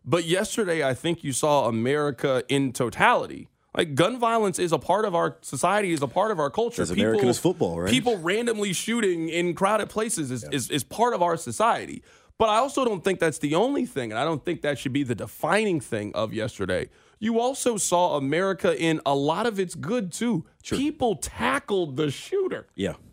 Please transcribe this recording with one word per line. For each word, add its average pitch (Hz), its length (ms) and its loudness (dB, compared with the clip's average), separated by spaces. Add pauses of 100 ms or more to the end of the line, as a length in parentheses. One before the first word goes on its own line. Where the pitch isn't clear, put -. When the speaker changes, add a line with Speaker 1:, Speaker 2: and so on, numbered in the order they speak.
Speaker 1:
But 170 180 2
yesterday, 180 580 0
I 131 120 2
think 165 280 -4
you 143 100 -4
saw 143 360 2
America 135 800 0
in 139 240 2
totality. 131 760 0 (280)
Like, 165 180 0
gun 185 240 2
violence 226 400 2
is 175 140 0
a 160 60 2
part 196 260 0
of 196 100 -2
our 170 260 0
society, 185 520 0
is 156 100 0
a 139 60 0
part 196 220 2
of 196 80 -2
our 143 120 0
culture. 226 320 -2
Speaker 2:
As - 80 -2
American 110 300 4
Speaker 1:
People, - 100 6
Speaker 2:
as - 80 2
football, 101 420 0
right? 90 100 0
Speaker 1:
people 240 280 2
randomly 208 540 -2
shooting 185 560 0
in 175 260 0
crowded 202 340 2
places 202 420 -4
is, 123 140 -4
Speaker 2:
Yeah. 143 120 -6
Speaker 1:
is, 131 140 -4
is 139 140 -2
part 233 280 0
of 202 100 0
our 170 140 2
society. 127 680 -2 (360)
But 220 120 4
I 208 60 4
also 269 280 2
don't 208 180 0
think 190 180 0
that's 160 180 2
the 147 180 -2
only 262 300 2
thing, 120 260 -6
and 110 60 -4
I 127 60 0
don't 160 200 -2
think 165 180 -4
that 143 160 0
should 131 140 -4
be 143 100 0
the 123 120 -2
defining 175 680 0
thing 104 340 -4
of 107 180 -2
yesterday. 95 560 -2 (300)
You 226 220 0
also 247 360 0
saw 175 400 2
America 170 640 0
in 160 260 2
a 139 80 2
lot 156 320 0
of 214 120 -2
its 185 160 -4
good, 175 380 -4
too. 226 320 -2 (180)
Speaker 2:
Sure. - 160 -4
Speaker 1:
People 262 380 0
tackled 208 800 -2
the 151 140 0
shooter. 359 560 -4 (100)
Speaker 2:
Yeah. 90 180 -2 (180)